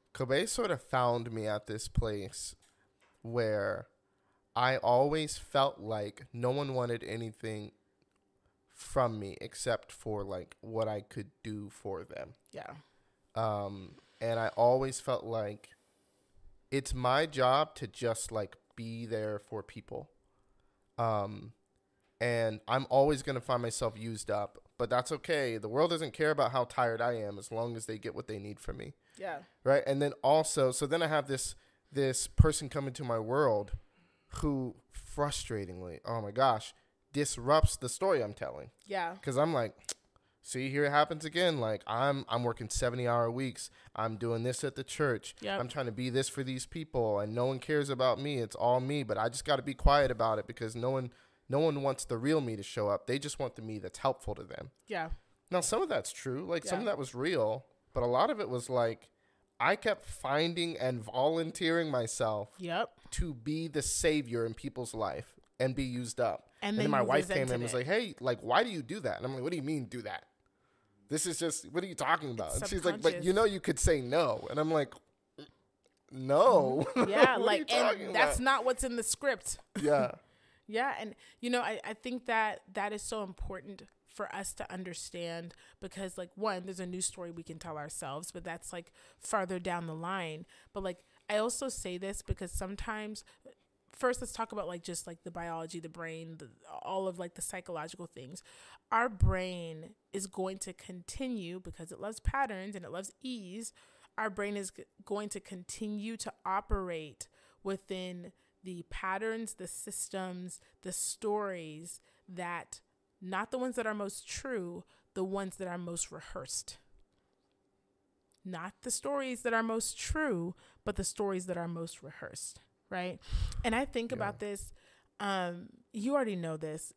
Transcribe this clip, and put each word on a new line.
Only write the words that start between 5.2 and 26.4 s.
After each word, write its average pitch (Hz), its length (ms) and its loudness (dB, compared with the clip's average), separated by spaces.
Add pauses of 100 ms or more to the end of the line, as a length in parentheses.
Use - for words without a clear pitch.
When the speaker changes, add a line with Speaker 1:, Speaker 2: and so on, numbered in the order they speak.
Speaker 1:
felt 139 420 2
like 107 540 -6
no 120 180 2
one 139 220 0
wanted 120 300 0
anything 110 680 -6 (1000)
from 117 460 0
me 98 220 -8
except - 500 -4
for, 104 320 -6
like, 95 380 -8
what 110 260 -2
I 107 140 -4
could 104 300 -12 (120)
do 104 260 -8
for 95 340 -8
them. - 300 -12 (200)
Speaker 2:
Yeah. - 180 -12 (640)
Speaker 1:
Um, 101 600 -4 (260)
and 113 180 0
I 113 100 0
always 127 500 4
felt - 260 -2
like 107 440 -4 (1000)
it's 135 220 0
my 131 320 4
job 139 500 4
to 123 120 -8
just, 113 440 -2
like, 107 240 -4 (220)
be 113 280 -8
there 107 340 -2 (100)
for 107 120 -8
people. - 480 -12 (880)
Um, 104 560 0 (680)
and 117 480 2
I'm 131 220 2
always 139 340 6
gonna 131 180 -2
find 123 200 2
myself 113 360 -2
used 110 320 -6
up, 104 300 -2 (180)
but 120 120 0
that's - 240 2
okay. 135 440 0
The 104 120 -6
world 147 200 4
doesn't 160 240 -2
care 156 180 2
about 139 200 4